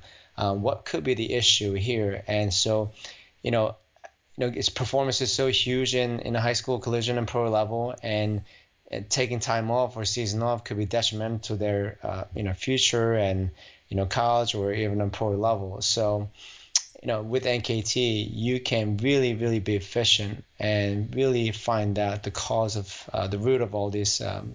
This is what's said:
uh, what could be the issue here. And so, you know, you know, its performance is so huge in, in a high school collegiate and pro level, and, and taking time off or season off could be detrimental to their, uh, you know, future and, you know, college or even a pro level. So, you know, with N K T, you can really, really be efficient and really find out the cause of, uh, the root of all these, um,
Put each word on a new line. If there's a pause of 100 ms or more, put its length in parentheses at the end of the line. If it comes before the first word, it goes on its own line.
(360)
uh,
what
could
be
the
issue
here.
And
so, (500)
you
know, (640)
you
know,
its
performance
is
so
huge
in,
in
a
high
school
collegiate
and
pro
level,
and, (480)
and
taking
time
off
or
season
off
could
be
detrimental
to
their,
uh, (120)
you
know,
future
and, (380)
you
know,
college
or
even
a
pro
level.
So, (720)
you
know,
with
N
K
T,
you
can
really,
really
be
efficient (160)
and
really
find
out
the
cause
of,
uh,
the
root
of
all
these,
um,